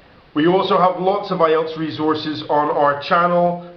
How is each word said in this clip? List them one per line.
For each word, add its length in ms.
we 140
also 300
have 220
lots 320
of 80
ielts 380
resources 720
on 220
our 300
channel. 760